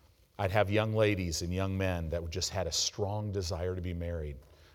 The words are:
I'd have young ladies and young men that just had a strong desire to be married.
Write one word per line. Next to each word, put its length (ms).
I'd 140
have 180
young 240
ladies 500
and 100
young 240
men 320
that 200
just 200
had 180
a 60
strong 580
desire 420
to 80
be 120
married. 420